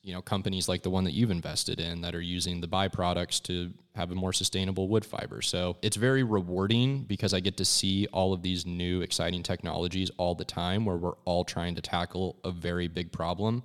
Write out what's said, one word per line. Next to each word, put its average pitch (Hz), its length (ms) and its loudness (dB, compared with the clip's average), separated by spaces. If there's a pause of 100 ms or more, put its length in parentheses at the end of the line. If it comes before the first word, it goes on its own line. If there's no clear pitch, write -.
you 92 120 -10
know, - 80 -8
companies 95 480 0
like 90 120 0
the 95 80 0
one 92 140 4
that 87 80 0
you've 113 180 4
invested - 500 -2
in 85 200 -4
that 85 140 -6
are 85 80 -4
using 87 400 -2
the 85 60 -6
byproducts 90 760 0
to 90 300 -4 (200)
have 87 160 -4
a 87 40 -4
more 92 180 0
sustainable 95 560 0
wood 107 160 4
fiber. - 380 -8
So 90 400 0
it's - 140 2
very 131 260 4
rewarding 107 840 2
because 98 300 0
I 92 60 4
get 95 180 -2
to 95 80 0
see 98 440 2
all 95 220 4
of 90 100 -2
these 90 220 -2
new 87 380 0
exciting 85 400 -2
technologies 87 760 -2
all 87 180 2
the 87 120 -6
time 92 400 0
where 92 100 0
we're 87 200 -2 (100)
all 87 180 2
trying 87 300 -4
to 85 80 -6
tackle 87 600 -2
a - 80 -4
very 87 380 -2
big 85 240 -6
problem. 101 520 0